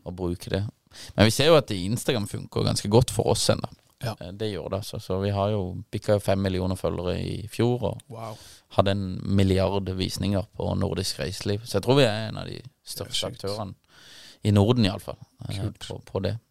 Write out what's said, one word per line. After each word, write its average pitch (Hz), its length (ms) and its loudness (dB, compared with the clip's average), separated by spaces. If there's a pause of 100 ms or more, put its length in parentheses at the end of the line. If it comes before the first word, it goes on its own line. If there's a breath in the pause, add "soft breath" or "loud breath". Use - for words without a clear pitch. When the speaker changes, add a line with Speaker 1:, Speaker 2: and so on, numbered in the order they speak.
Speaker 1:
og 90 100 -8
bruke 90 340 -4
det. 101 160 0 (500 loud breath)
Men 101 100 8
vi 113 60 6
ser 139 140 2
jo 165 100 8
at 143 160 4
Instagram 104 560 -2
funker - 380 -4
ganske 104 240 0
godt 117 220 6
for - 160 0
oss - 200 2
ennå. - 220 0 (340)
Speaker 2:
Ja. 107 180 -4
Speaker 1:
Eh, 90 100 -12
det 104 220 -6
gjør 82 160 -8
det, 98 100 -4
altså. - 200 -10
Så 95 220 -2
vi 101 80 0
har 98 220 2
jo, 95 400 -4
bikka 104 220 0
jo 101 60 4
fem 98 220 2
millioner 92 340 0
følgere 87 440 -2
i 92 280 -6
fjor, 120 360 0
og - 260 -2
Speaker 2:
Wow. 113 280 -12 (340 loud breath)
Speaker 1:
hadde 98 200 4
en 95 320 -2
milliard 95 640 2
visninger 95 600 -2 (120)
på 95 200 -2
nordisk 92 420 -2
reiseliv. 101 460 -4
Så - 80 -10
jeg - 100 2
tror 123 140 4
vi 139 60 6
er 107 260 0
en 98 80 -8
av 90 100 -8
de - 140 -12 (240)
største - 200 -10
Speaker 2:
Det - 180 -4
er 95 60 -4
sjukt. 120 140 -14
Speaker 1:
aktørene 98 320 -6 (680 loud breath)
i 107 80 4
Norden, 107 340 8
i 90 40 4
alle 101 100 -4
fall, - 180 -12 (320)
eh, 101 100 -4
Speaker 2:
Kult. 101 200 -6
Speaker 1:
på, 95 260 -10
på 98 180 -4
det. 101 160 -2 (120)